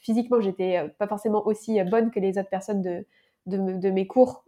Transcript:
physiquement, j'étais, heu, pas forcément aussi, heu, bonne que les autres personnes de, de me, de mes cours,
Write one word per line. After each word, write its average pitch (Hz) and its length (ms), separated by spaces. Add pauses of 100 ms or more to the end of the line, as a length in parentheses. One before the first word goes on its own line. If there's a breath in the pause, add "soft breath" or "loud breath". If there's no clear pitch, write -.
physiquement, 240 400
j'étais, 185 440
heu, 151 120
pas 208 100
forcément 214 380
aussi, 214 340
heu, 185 60
bonne 226 260
que - 80
les 190 180
autres 196 120
personnes 196 320
de, 180 240 (400)
de 190 120
me, 190 220
de 196 120
mes 190 160
cours, 254 400